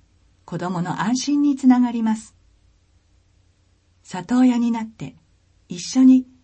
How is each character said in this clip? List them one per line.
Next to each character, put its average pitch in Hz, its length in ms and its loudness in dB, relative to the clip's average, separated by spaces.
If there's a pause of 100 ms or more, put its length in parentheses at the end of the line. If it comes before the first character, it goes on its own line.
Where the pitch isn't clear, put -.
(460)
子 170 140 -10
ど 180 100 -6
も 180 140 -6
の 170 180 -6
安 233 160 -2
心 285 240 -2
に 285 140 2
つ 262 100 -4
な 247 140 6
が 247 100 0
り 233 140 -6
ま 220 120 -2
す。 - 200 -14 (1700)
里 190 340 -6
親 247 220 4
に 233 120 -2
な 226 120 -6
っ - 20 -12
て 151 300 -16 (520)
一 175 120 -12
緒 262 240 0
に 262 240 6 (160)